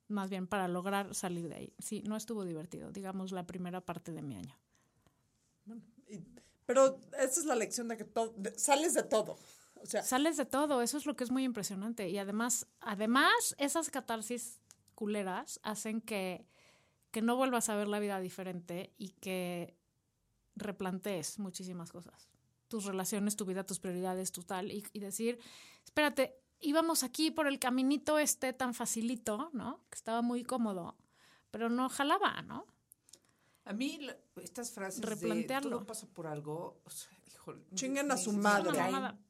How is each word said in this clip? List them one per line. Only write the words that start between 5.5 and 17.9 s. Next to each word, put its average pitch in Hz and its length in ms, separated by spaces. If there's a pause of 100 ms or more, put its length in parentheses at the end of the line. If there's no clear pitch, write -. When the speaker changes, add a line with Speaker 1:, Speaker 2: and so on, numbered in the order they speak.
Speaker 2:
Bueno, 226 160 (260)
y, 202 120 (440)
pero 262 340 (220)
esa 262 200
es 294 40
la 294 120
lección 233 320
de 226 100
que 208 60
to-, 226 320
de, 196 220
sales 294 360
de 220 80
todo. - 340 (380)
O - 120
sea, 208 160
Speaker 1:
Sales 285 360
de 262 80
todo, 285 360
eso 240 140
es 285 100
lo 294 80
que 254 100
es 233 60
muy 262 140
impresionante. 214 640
Y 190 100
además, 208 480 (140)
además, 254 800
esas 311 320
catarsis 233 720 (340)
culeras 208 680
hacen 220 380
que, 196 460 (640)
que 220 100
no 233 140
vuelvas 254 320
a 214 80
ver 208 100
la 208 140